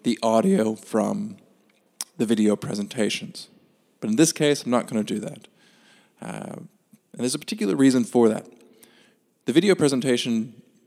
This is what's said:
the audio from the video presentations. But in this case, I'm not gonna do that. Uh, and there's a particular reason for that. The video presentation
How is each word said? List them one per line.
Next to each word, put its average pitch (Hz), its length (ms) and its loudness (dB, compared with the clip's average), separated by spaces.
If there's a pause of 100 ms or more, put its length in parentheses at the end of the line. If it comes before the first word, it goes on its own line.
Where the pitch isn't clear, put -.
the 120 220 0
audio 113 500 2
from 104 640 -4 (800)
the 127 80 -2
video 104 300 2
presentations. 101 960 -6 (500)
But 113 100 -6
in 110 60 0
this 160 160 4
case, 147 320 0
I'm 120 80 -6
not 123 160 0
gonna 110 160 -2
do 104 160 -6
that. - 280 -14 (720)
Uh, - 360 -12
and - 120 -16 (460)
there's 127 220 -4
a 156 40 -8
particular 190 360 -4
reason 135 280 4
for 113 260 4
that. 107 180 -4 (1000)
The 123 80 0
video 180 220 4
presentation 123 840 0 (260)